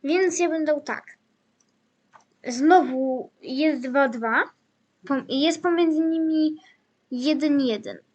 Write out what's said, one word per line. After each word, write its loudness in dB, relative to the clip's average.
Więc 0
ja 0
bym -2
dał 0
tak. -12
Znowu 2
jest 0
dwa 2
dwa, -2
pom-, -4
jest 0
pomiędzy 2
nimi 0
jeden 0
jeden. -4